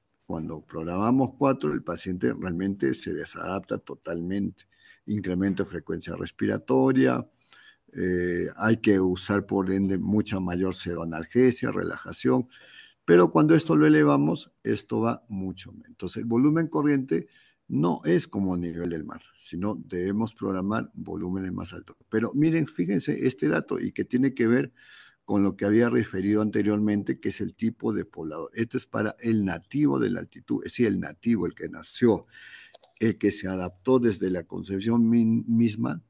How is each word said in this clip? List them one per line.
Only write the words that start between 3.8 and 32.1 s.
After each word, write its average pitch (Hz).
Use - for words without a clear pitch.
Incremento 95
de -
frecuencia 85
respiratoria, 127
eh, 90
hay 110
que 101
usar, 95
por 98
ende, 95
mucha 98
mayor 90
sedonalgesia, 87
relajación, 120
pero 175
cuando 156
esto 156
lo 151
elevamos, 151
esto 113
va 117
mucho 95
menos. -
Entonces, -
el 110
volumen 151
corriente 143
no 147
es 170
como 95
a 87
nivel 87
del 80
mar, -
sino 95
debemos 101
programar 101
volúmenes 90
más 92
altos. -
Pero 110
miren, 156
fíjense 170
este 131
dato 156
y 101
que -
tiene 135
que 117
ver 127
con 101
lo 98
que 101
había 117
referido 104
anteriormente, 104
que -
es -
el 98
tipo 113
de 98
poblador. 80
Esto 117
es -
para 107
el 113
nativo 135
de 117
la 92
altitud, -
es -
decir, 120
el 98
nativo, 90
el -
que 85
nació, 90